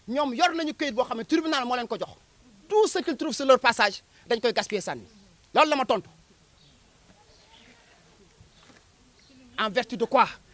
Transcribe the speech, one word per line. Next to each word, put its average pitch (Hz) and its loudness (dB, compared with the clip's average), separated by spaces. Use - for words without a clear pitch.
ñoom 269 -2
yor 339 2
nañu 320 -4
këyit 294 -4
boo 233 0
xam 233 -6
ne 233 -8
tribunal 311 0
moo 247 -2
leen 240 -4
ko 226 -4
jox. - -10
Tout 427 4
ce 359 -4
qu'ils 311 -4
trouvent 277 -6
sur 277 -4
leur 262 8
passage, 226 0
dañ 233 0
koy 233 0
gaspiller 202 -4
sànni. 135 -8
Loolu 302 4
la 294 2
ma 262 0
tontu. 214 -2
En 220 -4
vertu 233 -4
de 226 -4
quoi? 233 2